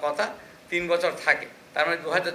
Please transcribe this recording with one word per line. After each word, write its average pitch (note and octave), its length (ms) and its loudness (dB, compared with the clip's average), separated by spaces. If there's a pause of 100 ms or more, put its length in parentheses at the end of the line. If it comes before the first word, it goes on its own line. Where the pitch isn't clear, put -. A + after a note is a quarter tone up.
কথা, D3 320 -2 (360)
তিন F3 180 -2
বছর F3 240 2 (120)
থাকে। C#3+ 220 2 (280)
তার D3+ 120 4
মানে E3+ 100 2
দুই D#3+ 160 -6
হাজার E3+ 220 0